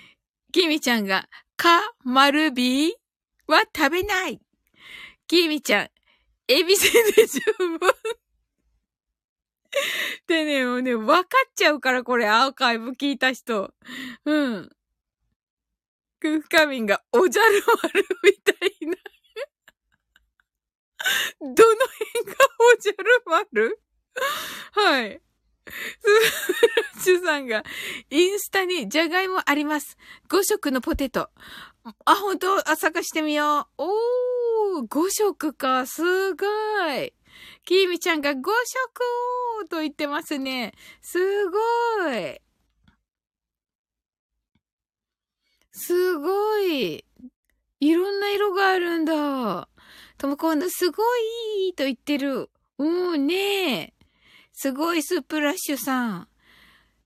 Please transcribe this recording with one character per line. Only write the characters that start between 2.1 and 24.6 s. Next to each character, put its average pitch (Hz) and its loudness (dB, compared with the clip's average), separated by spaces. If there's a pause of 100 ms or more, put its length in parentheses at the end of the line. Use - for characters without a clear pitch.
び 254 0 (520)
は 320 4 (120)
食 285 2
べ 359 -2
な 381 -2
い。 254 -8 (880)
き 339 2
み 302 -4
ち - 0
ゃ 190 0
ん、 - -12 (580)
エ 277 4
ビ 381 4
せ - 4
ん - 0 (200)
で 453 6
十 277 -6 (180)
分。 339 -2 (2500)
で 320 2
ね、 277 0
も 247 -2
う 247 -2
ね、 254 0
わ 247 4
か - -20 (180)
っ - -20
ち 370 2
ゃ 302 4
う 285 -6
か 262 0
ら、 247 0
こ 247 0
れ、 226 2
ア 226 4
ー 277 -6
カ 240 0
イ 226 -4
ブ 233 -10
聞 277 -4
い 247 -6
た 262 2
人。 220 -6 (520)
う 294 0 (100)
ん。 - -16 (1400)
く、 311 -2
深 320 4
み 269 -2
ん 220 -2
が、 196 0
お 311 6
じ 247 0
ゃ 427 6
る 415 4 (200)
丸 370 0 (160)
み 381 8
た - 0 (140)
い - -2 (120)
な。 330 -4 (2500)
<laughs> - -
ど 302 -10
の 254 -10
辺 381 10
が 440 6 (1000)
お - 4
じ 392 -6
ゃ - 0
る 440 2
丸？ 320 -2 (960)